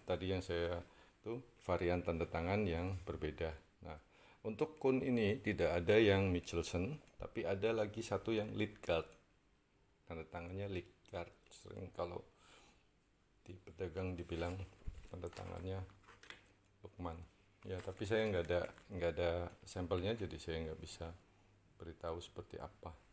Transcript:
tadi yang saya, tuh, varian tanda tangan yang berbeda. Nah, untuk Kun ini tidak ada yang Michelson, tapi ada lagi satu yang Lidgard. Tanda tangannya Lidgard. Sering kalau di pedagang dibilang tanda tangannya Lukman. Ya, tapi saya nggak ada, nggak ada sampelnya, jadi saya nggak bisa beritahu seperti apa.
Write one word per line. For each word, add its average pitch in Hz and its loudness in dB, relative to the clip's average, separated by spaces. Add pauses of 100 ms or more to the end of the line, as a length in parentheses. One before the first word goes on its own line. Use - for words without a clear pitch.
tadi 92 0
yang 92 0
saya, 87 0 (400)
tuh, 113 -4 (240)
varian 87 4
tanda 82 0
tangan 95 2
yang 87 0
berbeda. 78 -2 (320)
Nah, 78 -10 (480)
untuk 131 -2
Kun 131 4
ini 113 4
tidak 87 4
ada 101 8
yang 98 8
Michelson, 87 0 (180)
tapi - -6
ada 101 2
lagi 110 0
satu 104 0
yang 107 0
Lidgard. 104 0 (1000)
Tanda 80 -8
tangannya 92 -6
Lidgard. 90 -6 (160)
Sering - -12
kalau 87 -4 (1300)
di 92 -10
pedagang 92 -6
dibilang 87 -2 (480)
tanda 87 -8
tangannya 92 -6 (1040)
Lukman. 85 -6 (480)
Ya, 92 -4
tapi 98 -4
saya 110 4
nggak 87 2
ada, 87 2 (340)
nggak 85 2
ada 87 2 (160)
sampelnya, 90 0
jadi 92 -4
saya 80 -4
nggak 80 -8
bisa 82 -10 (720)
beritahu 82 -6
seperti - -12
apa. - -12 (180)